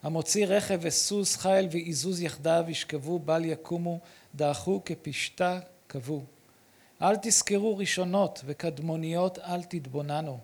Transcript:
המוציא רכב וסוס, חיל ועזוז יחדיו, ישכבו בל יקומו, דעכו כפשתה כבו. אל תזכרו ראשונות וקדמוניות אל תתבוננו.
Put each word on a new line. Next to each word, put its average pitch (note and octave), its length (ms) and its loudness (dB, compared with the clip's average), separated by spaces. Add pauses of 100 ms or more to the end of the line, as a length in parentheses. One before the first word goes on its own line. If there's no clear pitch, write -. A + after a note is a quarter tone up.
המוציא D#3+ 460 2
רכב G3 340 4
וסוס, F#3+ 540 0
חיל F#3+ 340 4
ועזוז E3+ 520 -2
יחדיו, D#3+ 460 2
ישכבו D#3 500 -4
בל D#3+ 260 0
יקומו, E3+ 540 -2 (360)
דעכו D3+ 500 0
כפשתה F3+ 760 -2 (300)
כבו. C#3 340 -6 (800)
אל G3 200 6
תזכרו G#3 560 2
ראשונות F#3 680 0
וקדמוניות E3 920 -2
אל F3 240 -4
תתבוננו. D3 800 -4